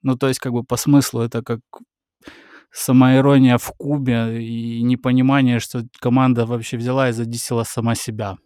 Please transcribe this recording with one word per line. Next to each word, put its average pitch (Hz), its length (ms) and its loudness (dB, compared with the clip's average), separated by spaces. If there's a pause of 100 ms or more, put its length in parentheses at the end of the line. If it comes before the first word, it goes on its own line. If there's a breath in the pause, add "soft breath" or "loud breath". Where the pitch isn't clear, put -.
Ну, 131 140 0
то 135 120 0
есть, 131 120 -2
как 127 120 -6
бы, 120 120 -4
по 120 120 -4
смыслу 139 460 2
это 117 200 -4
как 117 180 -6 (1120 loud breath)
самоирония 131 840 4
в - 180 -8
кубе 117 680 -4
и 117 380 -6
непонимание, 127 800 2
что 117 240 -8 (160)
команда 123 460 2
вообще 117 320 -6
взяла 127 320 -2
и - 20 -4
задиссила 117 520 -6
сама 113 320 -4
себя. 107 500 -8